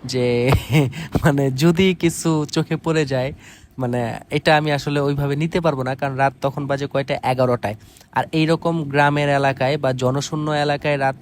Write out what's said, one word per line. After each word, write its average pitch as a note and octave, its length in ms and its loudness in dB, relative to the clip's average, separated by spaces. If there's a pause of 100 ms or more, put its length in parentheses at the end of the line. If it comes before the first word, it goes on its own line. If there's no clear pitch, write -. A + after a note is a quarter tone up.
(120)
যে B2 140 0 (500)
<laughs> - 460 0
মানে C#3+ 220 4 (180)
যদি F3 240 4 (160)
কিছু E3 280 0 (240)
চোখে D#3+ 300 0
পড়ে D#3 280 0
যায়, C3 180 -2 (520)
মানে B2 180 -2 (360)
এটা D#3 140 2 (100)
আমি D3+ 180 -2
আসলে C#3+ 200 -2 (100)
ওইভাবে C#3+ 340 -2
নিতে E3 220 -2
পারবো C#3 240 0
না, C3 120 -4
কারণ C#3 220 -4
রাত C3+ 120 2 (100)
তখন C#3+ 260 -2
বাজে C#3 220 -2
কয়টা? C#3 220 -2 (180)
এগারোটায়। B2 440 0 (400)
আর B2+ 80 0 (140)
এইরকম D#3+ 360 0 (180)
গ্রামের C#3+ 360 4 (120)
এলাকায় C#3 420 0
বা C3+ 80 0 (120)
জনশূন্য C#3+ 440 -2 (180)
এলাকায় D3 400 -2
রাত C3+ 180 0